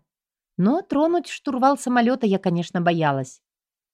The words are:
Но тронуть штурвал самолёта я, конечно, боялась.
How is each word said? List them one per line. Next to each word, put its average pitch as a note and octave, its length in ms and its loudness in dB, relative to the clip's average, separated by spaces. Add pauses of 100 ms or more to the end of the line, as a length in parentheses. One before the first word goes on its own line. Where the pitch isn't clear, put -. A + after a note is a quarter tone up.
(580)
Но B3 240 2
тронуть E4 460 0
штурвал C4+ 500 -2
самолёта B3 480 0
я, G3 120 2
конечно, F3 440 -2
боялась. D#3 600 -2 (520)